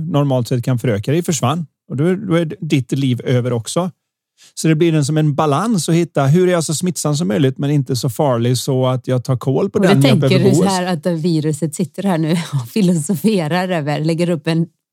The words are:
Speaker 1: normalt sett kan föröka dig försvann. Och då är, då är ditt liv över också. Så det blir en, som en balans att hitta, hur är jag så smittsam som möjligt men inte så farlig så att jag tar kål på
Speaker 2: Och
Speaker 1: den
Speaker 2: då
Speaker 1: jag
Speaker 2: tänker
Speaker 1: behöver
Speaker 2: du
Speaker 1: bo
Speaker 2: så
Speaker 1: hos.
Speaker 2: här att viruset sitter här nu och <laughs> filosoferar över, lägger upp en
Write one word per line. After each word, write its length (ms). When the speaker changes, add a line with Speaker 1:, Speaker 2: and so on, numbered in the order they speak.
Speaker 1:
normalt 420
sett 180
kan 140
föröka 320
dig 120
försvann. 440
Och 80
då 80
är, 100
då 200
är 240
ditt 320
liv 320
över 300
också. 380
Så 140
det 80
blir 180
en, 120
som 120
en 180
balans 540
att 60
hitta, 300
hur 220
är 40
jag 120
så 100
smittsam 420
som 120
möjligt 300
men 140
inte 240
så 140
farlig 480
så 300
att 200
jag 160
tar 140
kål 320
på 100
Speaker 2:
Och 60
Speaker 1:
den 160
Speaker 2:
då 60
Speaker 1:
jag 60
Speaker 2:
tänker 160
Speaker 1:
behöver 160
Speaker 2:
du 60
Speaker 1:
bo 40
Speaker 2:
så 80
Speaker 1:
hos. 80
Speaker 2:
här 220
att 120
viruset 720
sitter 280
här 140
nu 140
och 360
<laughs> 60
filosoferar 960
över, 300
lägger 300
upp 180
en 200